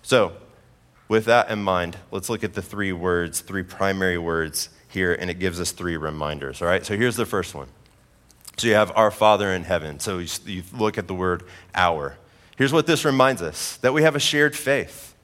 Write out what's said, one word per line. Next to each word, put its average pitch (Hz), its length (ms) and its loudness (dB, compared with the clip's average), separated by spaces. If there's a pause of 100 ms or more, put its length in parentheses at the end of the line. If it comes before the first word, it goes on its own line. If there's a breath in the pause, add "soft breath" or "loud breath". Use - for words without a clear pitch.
So, 107 300 2 (760)
with 110 180 2
that 117 240 4
in 104 120 -4
mind, 90 360 0 (120)
let's 95 200 -8
look 110 120 -4
at 107 120 -6
the 101 80 -6
three 101 300 -4
words, 87 480 -2
three 95 240 -8
primary 95 520 -2
words 82 540 -4 (180 soft breath)
here, 90 240 0
and 90 160 -4
it 87 60 -4
gives 90 260 -4
us 85 120 -4
three 85 260 -6
reminders, 76 640 -6
all 85 60 -2
right? 92 180 0
So 104 100 -4
here's 117 200 0
the 117 100 -2
first - 280 -4
one. 69 120 -12 (920)
So 117 100 -2
you 107 60 6
have 104 200 4
"Our 107 160 6
Father 104 440 4
in 87 100 -4
Heaven." 78 340 -2
So 95 200 -4
you 87 60 -6
s-, - 200 -8
you 92 180 -8 (120)
look 107 240 0
at 92 100 -6
the 98 60 -4
word 90 280 -2 (320 loud breath)
"our." 80 440 0 (400 soft breath)
Here's 135 140 2
what 160 140 4
this 160 160 2
reminds 131 380 4
us, - 380 -8
that 127 160 2
we 151 80 4
have 156 120 4
a 147 60 -2
shared 147 340 2
faith. - 680 -4